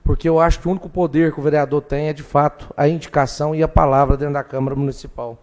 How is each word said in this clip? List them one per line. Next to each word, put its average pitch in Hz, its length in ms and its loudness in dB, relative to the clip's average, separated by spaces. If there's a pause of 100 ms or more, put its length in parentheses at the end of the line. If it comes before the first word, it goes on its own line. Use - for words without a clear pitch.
porque 147 240 2
eu 160 120 4
acho 165 200 4
que - 80 -6
o 180 40 0
único 185 180 -6
poder 160 440 2
que - 60 -8
o 139 40 -8
vereador 147 380 0
tem 147 260 -4
é, 151 60 -4
de 143 100 -12
fato, - 540 0
a 143 100 4
indicação 151 680 0
e 156 80 0
a 160 60 4
palavra 139 480 2
dentro 143 200 -6
da 139 80 -4
Câmara 135 320 -6
Municipal. 131 680 -8